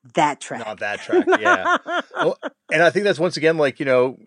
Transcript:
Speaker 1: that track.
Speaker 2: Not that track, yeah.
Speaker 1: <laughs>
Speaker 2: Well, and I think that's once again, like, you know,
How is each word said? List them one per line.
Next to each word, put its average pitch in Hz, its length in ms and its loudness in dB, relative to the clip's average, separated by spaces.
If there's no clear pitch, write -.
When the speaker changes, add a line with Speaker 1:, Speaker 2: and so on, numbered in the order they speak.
Speaker 1:
that 147 260 0
track. 120 260 -10
Speaker 2:
Not 107 140 -10
that 104 220 -6
track, 339 240 0
yeah. 349 420 2
Speaker 1:
<laughs> - 40 -20
Speaker 2:
Well, - 220 -2
and 156 100 2
I 170 80 6
think 185 140 0
that's 185 160 0
once 170 180 -2
again, 160 200 2
like, 143 220 0
you 147 60 -4
know, 127 420 2